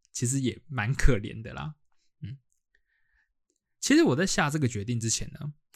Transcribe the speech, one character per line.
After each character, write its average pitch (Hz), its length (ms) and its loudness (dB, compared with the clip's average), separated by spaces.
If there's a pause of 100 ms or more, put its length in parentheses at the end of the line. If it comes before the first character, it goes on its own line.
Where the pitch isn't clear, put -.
(120)
其 - 160 -4
实 135 120 -2
也 127 280 -4
蛮 120 260 -2
可 131 240 6
怜 110 240 -8
的 120 120 -14
啦。 143 220 -10 (440)
嗯， 139 180 -12 (1400)
其 - 160 2
实 330 80 8
我 156 120 4
在 185 120 2
下 170 220 0
这 156 100 -2
个 135 80 2
决 101 180 -6
定 120 140 -2
之 113 100 -2
前 - 220 -4
呢， 147 220 -10 (220)